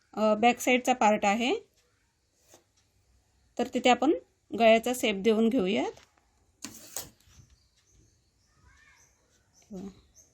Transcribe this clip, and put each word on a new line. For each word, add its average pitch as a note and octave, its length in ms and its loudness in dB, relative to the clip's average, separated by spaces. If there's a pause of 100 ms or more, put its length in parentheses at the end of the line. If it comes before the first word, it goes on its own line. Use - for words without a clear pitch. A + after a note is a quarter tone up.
(140)
अ, G#3+ 200 0
बॅक A#3+ 260 2
साईडचा B3+ 320 0
पार्ट G#3+ 320 2
आहे. A3+ 300 -2 (2000)
तर A#3+ 160 -4
तिथे B3+ 140 0
आपण B3 240 2 (460)
गळ्याचा A3+ 360 4
शेप A#3+ 200 -2
देऊन G#3+ 340 2
घेऊयात. A#3+ 440 -2 (4000)